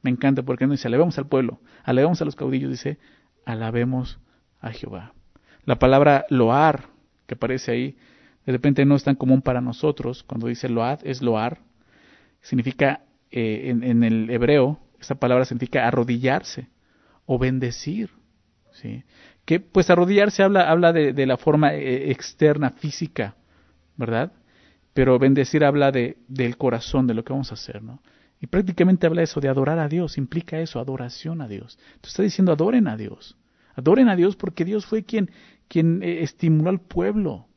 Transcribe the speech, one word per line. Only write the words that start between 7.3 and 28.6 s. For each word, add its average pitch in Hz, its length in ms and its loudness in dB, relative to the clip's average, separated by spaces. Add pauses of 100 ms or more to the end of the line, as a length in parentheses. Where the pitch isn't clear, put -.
aparece 123 380 -4
ahí, 127 240 -4 (500)
de 135 60 -2
repente 139 320 2
no 143 100 6
es 139 100 0
tan 139 120 0
común 131 260 2
para 123 180 -2
nosotros. 123 640 -4
Cuando 120 240 -8
dice 120 220 -6
load, 120 360 -2
es 131 160 -8
loar. 120 400 -2 (800)
Significa, 131 640 -2 (260)
eh, 113 380 -4
en, 120 160 -2
en 117 180 2
el 113 280 0
hebreo, 131 500 2 (180)
esta - 180 -10
palabra 127 280 2
significa 123 420 -2
arrodillarse 127 840 -2 (560)
o 131 120 -2
bendecir, 131 720 -4 (600)
¿sí? 113 320 -16 (400)
Que, 170 160 0
pues, - 300 2
arrodillarse 196 520 4
habla, 190 280 4
habla 170 240 4
de, 147 180 2
de 135 140 0
la 131 100 2
forma, 151 380 2
eh, 139 360 -4
externa, 151 600 0
física, - 680 -8 (600)
¿verdad? 117 360 -4 (640)
Pero 131 240 4
bendecir 135 460 4
habla 143 280 4
de, 127 240 -2 (120)
del 127 280 -4
corazón, 131 500 0
de 120 80 0
lo 113 100 -4
que - 80 -10
vamos 135 180 -6
a - 40 -12
hacer, 107 280 -14
¿no? 117 200 -20 (380)
Y 143 60 -12
prácticamente 185 600 2